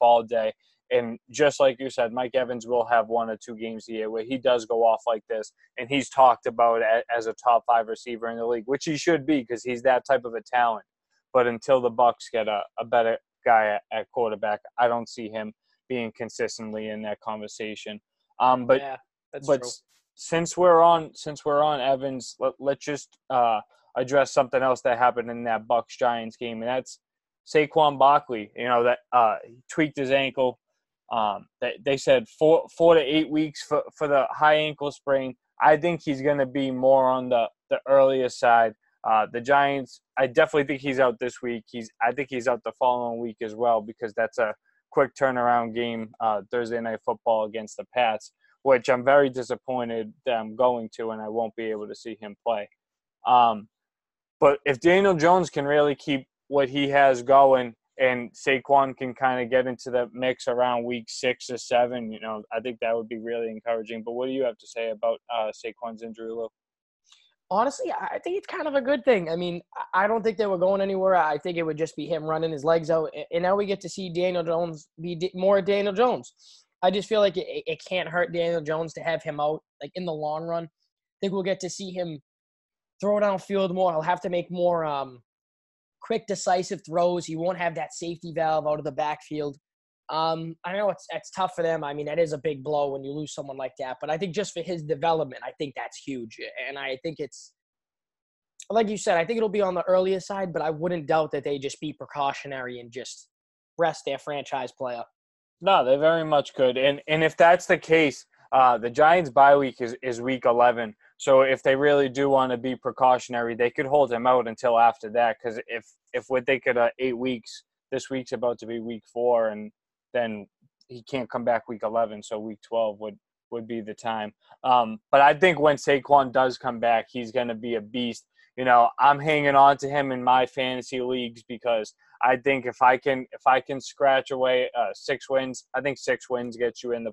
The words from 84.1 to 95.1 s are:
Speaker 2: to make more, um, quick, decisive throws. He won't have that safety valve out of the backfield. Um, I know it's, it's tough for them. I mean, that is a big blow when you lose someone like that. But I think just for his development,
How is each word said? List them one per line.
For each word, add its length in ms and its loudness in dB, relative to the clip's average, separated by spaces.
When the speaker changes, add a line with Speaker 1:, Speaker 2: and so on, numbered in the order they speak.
Speaker 2:
to 80 -6
make 200 -4
more, 340 0
um, 360 -6
quick, 240 -4
decisive 600 -2
throws. 400 -2
He 80 -8
won't 240 -4
have 160 -4
that 180 -10
safety 420 -12
valve 320 -2
out 120 -2
of 60 -10
the 80 -6
backfield. 680 -6
Um, 560 -4
I 80 -8
know 180 -2
it's, 200 -8
it's 200 -12
tough 240 -4
for 80 -6
them. 220 -2
I 100 -8
mean, 120 -8
that 120 -6
is 140 0
a 60 -6
big 260 -6
blow 260 -2
when 140 -8
you 80 -8
lose 200 -8
someone 240 -12
like 220 -10
that. 220 -10
But 100 -6
I 80 -2
think 160 -6
just 180 -4
for 80 -10
his 220 -6
development, 640 -2